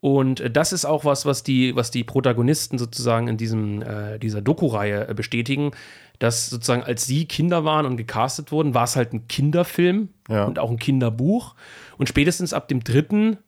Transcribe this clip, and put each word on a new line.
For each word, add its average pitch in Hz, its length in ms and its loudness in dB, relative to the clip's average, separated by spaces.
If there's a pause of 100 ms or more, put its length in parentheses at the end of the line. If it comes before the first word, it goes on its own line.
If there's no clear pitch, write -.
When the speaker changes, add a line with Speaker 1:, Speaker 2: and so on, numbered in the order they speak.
Speaker 1:
Und, 135 380 2
äh, 127 100 -2
das 147 220 2
ist 170 140 -4
auch 147 180 0
was, 143 220 2
was 139 180 -2
die, 127 320 2
was 120 160 -2
die 123 140 -2
Protagonisten 127 720 0
sozusagen 120 500 0
in 113 80 -2
diesem, 107 460 -2
äh, 107 380 -8
dieser 107 220 -4
Doku-Reihe, 107 680 0
äh, 110 40 -4
bestätigen, 127 580 -2 (480)
dass 117 300 0
sozusagen, 123 340 0
als 117 220 -4
sie 147 200 0
Kinder 170 380 0
waren 156 220 0
und 127 120 -2
gecastet 117 540 -4
wurden, 151 220 2
war 117 120 4
es - 120 -2
halt 117 160 0
ein 113 160 -6
Kinderfilm 175 800 2 (180)
Speaker 2:
Ja. 104 180 2
Speaker 1:
und 156 140 -2
auch 117 100 -2
ein 117 100 -2
Kinderbuch. 131 760 0 (420)
Und 127 120 0
spätestens 165 440 0
ab - 140 -4
dem 127 160 -2
dritten 208 540 2 (100)